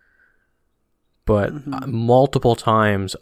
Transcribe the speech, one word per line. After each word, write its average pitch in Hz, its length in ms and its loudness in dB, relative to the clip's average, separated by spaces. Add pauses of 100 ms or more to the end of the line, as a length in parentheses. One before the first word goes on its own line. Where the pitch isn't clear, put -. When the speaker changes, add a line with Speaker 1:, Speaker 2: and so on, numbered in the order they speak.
(1300)
Speaker 1:
but 104 280 0
Speaker 2:
Mm-hmm. - 200 -10
Speaker 1:
uh, 135 140 -10
multiple 123 680 2
times 104 680 0